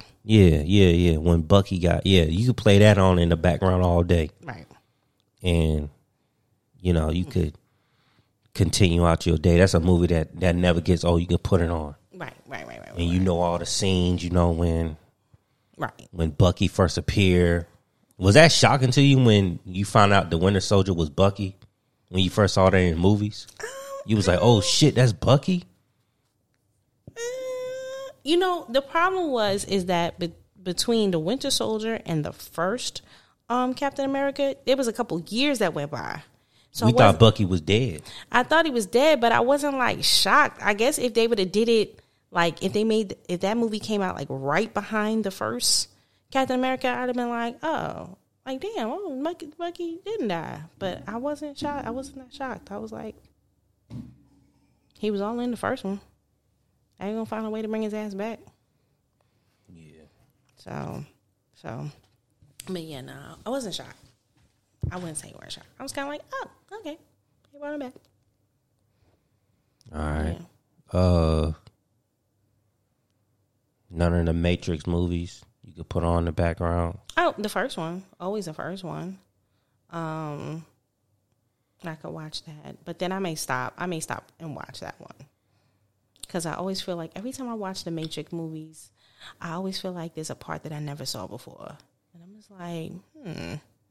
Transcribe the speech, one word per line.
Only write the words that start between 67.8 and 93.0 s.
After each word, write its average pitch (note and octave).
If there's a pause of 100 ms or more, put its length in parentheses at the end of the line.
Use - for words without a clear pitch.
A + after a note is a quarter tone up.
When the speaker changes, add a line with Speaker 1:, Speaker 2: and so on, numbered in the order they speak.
Speaker 2:
back." B3+ (2000)
Speaker 1:
All D2+
right. D#2 (560)
Speaker 2:
Yeah. F2+
Speaker 1:
Uh, E2 (2500)
none E2+
of E2+
the E2
Matrix E2+
movies F2 (200)
you -
could E2
put E2+
on E2+
in E2+
the E2
background? E2+ (180)
Speaker 2:
Oh, E4
the G#3+
first A#3+
one. F3 (160)
Always F#3+
the D#3+
first F#3
one. E3 (720)
Um, D#3+ (1200)
I E3
could E3
watch D#3
that, D3
but E3+
then F3+
I F#3+
may F3+
stop. B2+
I F3+
may E3+
stop - (100)
and D#3+
watch -
that -
one. - (1120)
'Cause E3+
I D#3
always F#3+
feel F3+
like E3
every A3+
time B3+
I A#3
watch F#3+
the E3+
Matrix D#3+
movies, D#3+ (500)
I F3
always F#3+
feel F#3
like E3+
there's D#3
a -
part D#3+
that D#3+
I D3
never D3
saw G#2+
before. - (380)
And E3+
I'm F#3+
just G#3
like, E3+ (220)